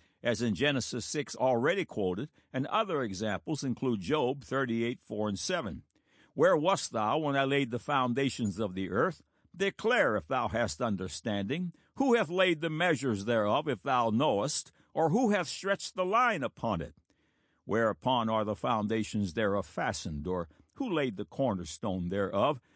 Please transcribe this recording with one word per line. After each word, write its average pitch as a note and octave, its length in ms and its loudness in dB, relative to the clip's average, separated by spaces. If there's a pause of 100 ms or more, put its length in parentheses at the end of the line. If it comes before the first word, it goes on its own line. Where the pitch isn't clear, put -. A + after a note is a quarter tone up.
(240)
as A#2 180 0
in A2+ 140 0
Genesis B2+ 500 -2
six - 300 -6
already C3 500 2
quoted, G2 440 -4 (220)
and C3+ 160 -4
other F#3+ 360 -2
examples G#2 600 -4
include B2 360 -2
Job C3 440 -2
thirty-eight, A#2+ 580 -2
four G#2+ 260 -4
and G2 100 -2
seven. B2 460 -4 (500)
"Where E3+ 220 8
wast D#3+ 380 2
thou A2+ 240 2
when D3 180 0
I C3+ 80 4
laid C3+ 280 2
the A#2+ 80 -4
foundations B2+ 800 0
of F#2+ 160 -2
the F#2+ 140 -2
earth? C#3 320 0 (320)
Declare F#3+ 640 2
if F2+ 120 -2
thou B2 200 0
hast A2+ 340 -2
understanding. G#2+ 920 -4 (220)
Who B3+ 180 4
hath G3 160 2
laid F3+ 320 2
the E3 80 -2
measures C#3 560 0
thereof, A#2 420 2
if B2 160 -4
thou B2 260 2
knowest? A#2+ 640 0 (220)
Or D#3+ 160 2
who G#3+ 220 4
hath F3+ 180 0
stretched - 460 -4
the F#3 100 0
line G#3+ 380 2
upon G#2+ 360 -2
it? C#2+ 160 -8 (720)
Whereupon A2+ 640 0
are A2 160 0
the G#2 100 -2
foundations G#2+ 800 -2
thereof G2+ 320 0
fastened? F2+ 640 -6
Or F2+ 200 -2 (280)
who C4 140 -6
laid C#3 280 -2
the G#2 80 -8
cornerstone F#2 840 -4
thereof? G2+ 520 0 (140)